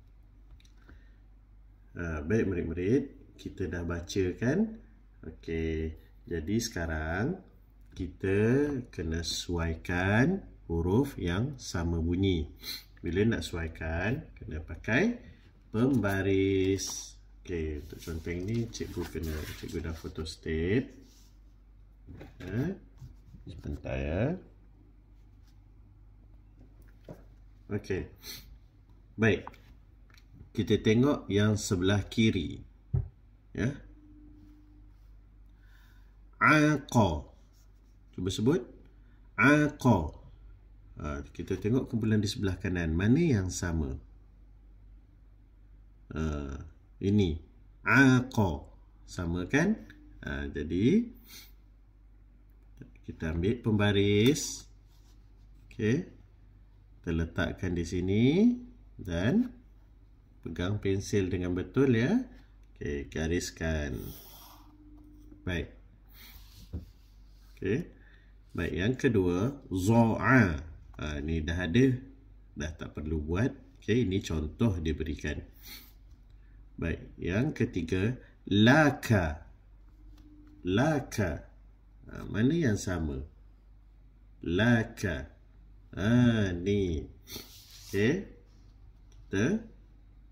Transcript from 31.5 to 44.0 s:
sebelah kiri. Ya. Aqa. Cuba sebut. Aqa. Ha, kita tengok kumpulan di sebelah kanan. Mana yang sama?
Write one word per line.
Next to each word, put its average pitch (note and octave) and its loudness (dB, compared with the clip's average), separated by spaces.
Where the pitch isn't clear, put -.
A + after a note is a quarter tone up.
sebelah G2 2
kiri. A2 2
Ya. A#2 0
Aqa. B2+ 4
Cuba F2+ -6
sebut. C3 2
Aqa. C3+ 4
Ha, C#2+ -6
kita - -8
tengok G#2+ -2
kumpulan A2 0
di G#2 0
sebelah F#2+ -2
kanan. F2 -2
Mana G#2+ 4
yang G2+ 2
sama? D#2+ -2